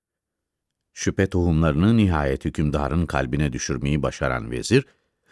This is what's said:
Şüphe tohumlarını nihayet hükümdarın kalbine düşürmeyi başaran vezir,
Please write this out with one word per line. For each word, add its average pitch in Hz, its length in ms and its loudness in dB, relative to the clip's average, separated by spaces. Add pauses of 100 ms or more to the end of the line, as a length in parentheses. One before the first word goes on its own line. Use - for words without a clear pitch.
(920)
Şüphe 95 340 0
tohumlarını 85 680 2
nihayet 76 480 0
hükümdarın 73 600 0
kalbine 67 480 -2
düşürmeyi 69 500 -4
başaran 62 480 -4
vezir, 110 340 0 (460)